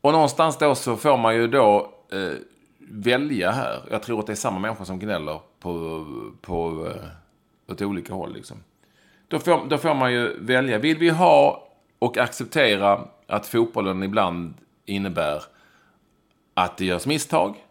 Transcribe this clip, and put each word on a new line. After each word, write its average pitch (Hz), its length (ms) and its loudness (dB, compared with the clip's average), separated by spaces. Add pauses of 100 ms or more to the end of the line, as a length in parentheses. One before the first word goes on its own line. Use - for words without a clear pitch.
Och 147 120 4
någonstans 156 460 4
då 147 160 4
så 123 220 -2
får 139 200 4
man 113 200 4
ju 117 100 4
då, 113 480 4 (180)
eh, 92 260 -4 (520)
välja 113 600 0
här. 85 300 -4 (100)
Jag 110 120 -4
tror 113 180 -4
att 107 60 -4
det 110 60 -6
är 101 40 -6
samma 101 220 -4
människor 104 260 -6
som 92 140 -8
gnäller 80 420 -6 (200)
på, 82 440 -8 (360)
på, 82 460 -6
eh, - 880 -16
åt 98 100 -8
olika 98 320 -6
håll, 82 200 -8
liksom. - 220 -18 (720)
Då 160 100 -4
får, 165 300 2
då 147 100 0
får 151 160 0
man 127 180 2
ju 120 280 -2
välja. 123 380 0
Vill 151 200 0
vi 170 100 2
ha 160 600 4 (300)
och 120 200 0
acceptera 113 840 2 (260)
att 107 200 -4
fotbollen 98 560 0
ibland 92 520 -2 (320)
innebär 85 560 -4 (1120)
att 92 220 0
det 95 80 -4
görs 90 220 -2
misstag? 160 480 0 (160)